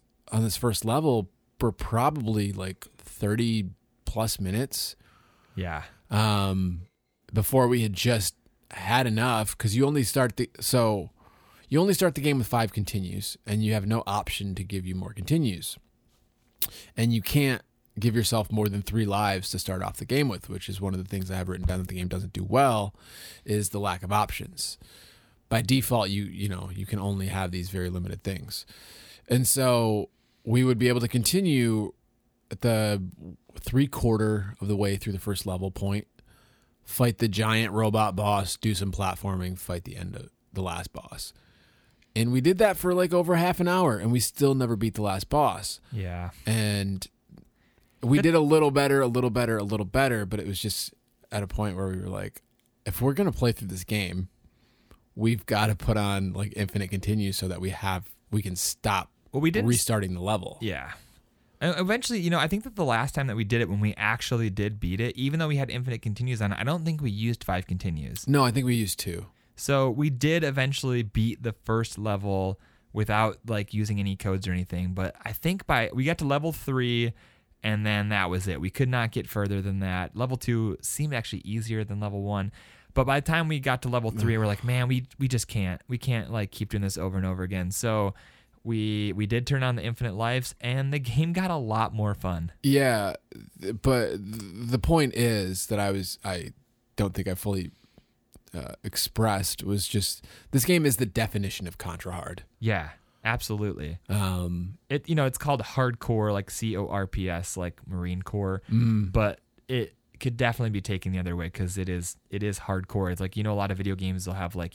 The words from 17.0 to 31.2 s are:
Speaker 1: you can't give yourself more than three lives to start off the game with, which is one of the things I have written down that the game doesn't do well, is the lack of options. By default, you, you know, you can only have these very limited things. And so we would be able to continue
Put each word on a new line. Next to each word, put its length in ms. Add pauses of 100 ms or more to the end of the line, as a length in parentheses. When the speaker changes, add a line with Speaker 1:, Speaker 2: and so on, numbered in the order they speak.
Speaker 1:
you 80
can't 400 (380)
give 160
yourself 360
more 180
than 120
three 240
lives 460
to 80
start 220
off 160
the 80
game 240
with, 200
which 200
is 100
one 140
of 100
the 60
things 200
I 60
have 140
written 180
down 120
that 80
the 80
game 120
doesn't 260
do 100
well, 520 (500)
is 240
the 100
lack 240
of 80
options. 640 (720)
By 120
default, 480
you, 160
you 220
know, 260
you 120
can 140
only 280
have 240
these 180
very 200
limited 340
things. 420 (640)
And 200
so 640 (360)
we 180
would 160
be 80
able 140
to 60
continue 880 (580)